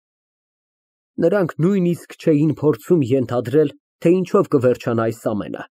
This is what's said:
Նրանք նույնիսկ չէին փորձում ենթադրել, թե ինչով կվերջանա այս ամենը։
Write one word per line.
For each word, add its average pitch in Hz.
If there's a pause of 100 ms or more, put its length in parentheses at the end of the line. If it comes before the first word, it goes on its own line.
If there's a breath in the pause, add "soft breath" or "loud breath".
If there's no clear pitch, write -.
(1200)
Նրանք 165
նույնիսկ 175
չէին 151
փորձում 147
ենթադրել, 123 (240)
թե -
ինչով 185
կվերջանա 120
այս 113
ամենը։ 87